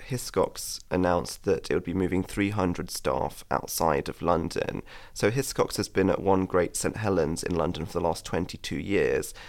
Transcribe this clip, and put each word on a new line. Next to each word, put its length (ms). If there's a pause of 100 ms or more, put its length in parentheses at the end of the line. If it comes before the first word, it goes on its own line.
Hiscox 720 (140)
announced 500
that 260
it 60
would 80
be 100
moving 300
three 280
hundred 380
staff 640
outside 580
of 140
London. 600 (300)
So 200
Hiscox 460
has 100
been 200
at 140
One 220
Great 320
Saint 220
Helens 440
in 140
London 280
for 100
the 120
last 180
twenty-two 540
years. 560 (140)